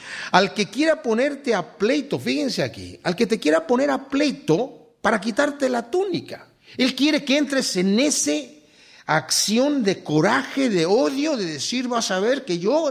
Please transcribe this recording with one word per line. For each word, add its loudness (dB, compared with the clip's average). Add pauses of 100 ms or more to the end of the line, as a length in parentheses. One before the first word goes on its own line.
(300)
Al 2
que 0
quiera 0
ponerte -2
a -4
pleito, 0
fíjense -2
aquí, -8
al -2
que 2
te 0
quiera 2
poner 2
a -4
pleito -2
para 2
quitarte 0
la -2
túnica, -4 (300)
él 0
quiere 2
que 2
entres 0
en 2
ese 0 (440)
acción 0
de 0
coraje, 2
de 2
odio, 2
de -2
decir, -4
"Vas -2
a 0
ver 0
que -2
yo 2